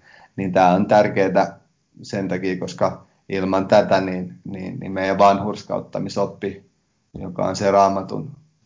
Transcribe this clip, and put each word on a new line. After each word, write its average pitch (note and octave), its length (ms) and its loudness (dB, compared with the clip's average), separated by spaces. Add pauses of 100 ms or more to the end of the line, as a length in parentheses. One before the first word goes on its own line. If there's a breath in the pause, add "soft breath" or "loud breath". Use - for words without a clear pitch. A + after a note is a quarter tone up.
(360 soft breath)
niin F#2+ 160 -4
tämä F2+ 200 6
on G2 140 2
tärkeää G2 720 2 (440)
sen G2 260 -6
takia, F#2 300 -4
koska F2+ 480 -4 (220 soft breath)
ilman F#2+ 400 -2
tätä G2 320 4
niin, F#2 340 -6 (100)
niin, F#2 360 -12
niin F#2+ 120 -10
meidän F#2+ 260 -2
vanhurskauttamisoppi, G2 1500 -2 (500)
joka F#2+ 300 -8
on F#2+ 120 -4
se G2 140 0
Raamatun G2 600 2 (360)